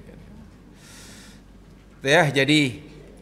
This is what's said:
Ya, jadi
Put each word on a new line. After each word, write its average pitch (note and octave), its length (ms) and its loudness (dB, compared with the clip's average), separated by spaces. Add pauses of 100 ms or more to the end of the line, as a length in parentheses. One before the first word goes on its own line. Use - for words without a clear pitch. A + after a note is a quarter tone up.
(2000)
Ya, D3+ 300 2
jadi C3+ 500 0 (400)